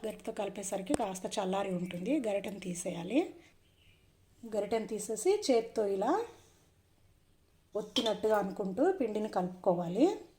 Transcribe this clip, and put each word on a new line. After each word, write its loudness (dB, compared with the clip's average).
గరిటెతో -6
కలిపేసరికి -4
కాస్త -4
చల్లారి 0
ఉంటుంది, -2
గరిటెను -4
తీసేయాలి. -2
గరిటెను 0
తీసేసి 0
చేత్తో 4
ఇలా 2
ఒత్తినట్టుగా 2
అనుకుంటూ -2
పిండిని 0
కలుపుకోవాలి. 2